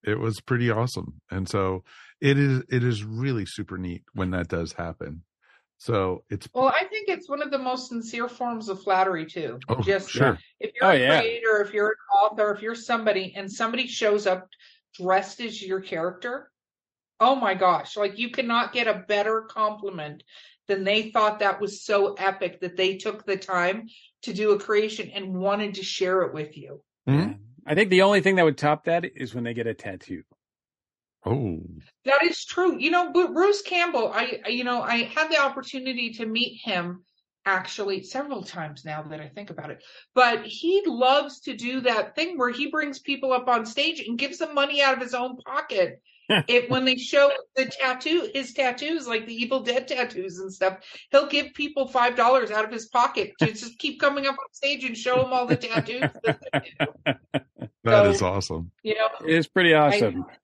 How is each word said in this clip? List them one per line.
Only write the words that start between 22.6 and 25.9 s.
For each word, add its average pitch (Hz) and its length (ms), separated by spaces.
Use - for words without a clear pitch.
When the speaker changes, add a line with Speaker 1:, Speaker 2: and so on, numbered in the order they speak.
Speaker 2:
that 175 140
they 185 220
took 214 280
the 196 120
time 190 500
to 214 100
do 208 180
a 202 80
creation 214 520
and 190 240
wanted 202 400
to 190 80
share 185 400